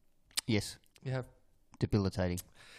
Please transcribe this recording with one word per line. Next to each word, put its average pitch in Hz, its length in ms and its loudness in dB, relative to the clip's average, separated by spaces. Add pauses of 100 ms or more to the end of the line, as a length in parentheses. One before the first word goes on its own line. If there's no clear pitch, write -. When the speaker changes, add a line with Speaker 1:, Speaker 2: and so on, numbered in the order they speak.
(460)
Speaker 1:
Yes. - 320 0 (240)
Speaker 2:
You 135 100 -8
have? 127 140 -4 (520)
Speaker 1:
Debilitating. 92 640 2 (380)